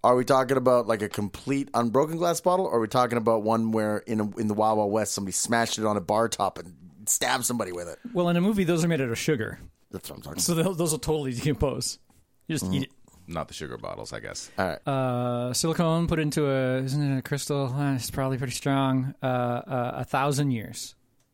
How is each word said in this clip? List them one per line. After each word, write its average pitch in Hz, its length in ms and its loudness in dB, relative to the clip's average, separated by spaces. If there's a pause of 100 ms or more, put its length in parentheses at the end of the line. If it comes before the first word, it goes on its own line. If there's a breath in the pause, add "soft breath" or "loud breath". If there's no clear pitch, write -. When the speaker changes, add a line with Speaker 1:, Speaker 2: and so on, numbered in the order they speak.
Speaker 1:
Are 123 120 8
we 127 100 2
talking 131 320 4
about, 123 300 4
like, 110 160 2
a 104 60 -2
complete 135 640 -4
unbroken 131 440 2
glass 170 240 0
bottle? 180 240 2
Or - 120 -2
are - 20 4
we 110 80 0
talking 120 320 2
about 113 240 2
one 113 280 2
where 107 280 2
in 110 200 -2
a, 104 180 0
in 110 100 -2
the 104 80 0
Wild 107 240 4
Wild 104 120 2
West, 107 220 0
somebody 98 180 -4
smashed 117 460 0
it 110 80 -2
on 104 120 2
a 98 40 0
bar 110 260 2
top 101 300 -2
and 87 160 -14 (320)
stabbed 127 400 0
somebody 110 260 -2
with 87 160 -8
it? 78 120 -12 (140)
Speaker 2:
Well, 175 160 2
in 175 60 2
a 175 60 2
movie, 202 220 2
those 165 200 2
are 175 40 2
made 165 140 2
out 127 80 -2
of 113 100 -4
sugar. 110 400 -2 (320)
Speaker 1:
That's - 180 -12
what - 80 -14
I'm - 60 -18
talking - 180 -8
Speaker 2:
So 175 120 2
Speaker 1:
about. 165 120 2
Speaker 2:
those, 185 120 -2
those 160 140 0
will 156 80 -2
totally 147 340 -2
decompose. 131 640 -2 (480)
You 160 80 -2
just 107 100 -2
Speaker 1:
Mm-hmm. 92 80 0
Speaker 2:
eat 135 100 0
it. - 80 -8 (360)
Speaker 3:
Not 80 200 -6
the - 60 -18
sugar 64 240 -10
bottles, 50 340 -10
I - 80 -10
guess. 50 380 -12
Speaker 1:
All 95 100 2
right. - 200 -6
Speaker 2:
Uh, 123 680 -2
silicone 165 540 2
put 165 120 2
into 151 280 0
a, 131 320 2
isn't 135 220 0 (120)
it 135 60 0
a - 20 -4
crystal? 139 500 -2
Uh, 143 240 0
it's 123 140 -4
probably 135 300 -2
pretty 127 140 -4
strong. 135 680 2
Uh, - 40 -4
uh, 123 720 -2
a 131 60 -4
thousand 139 480 2
years. - 440 -6 (380)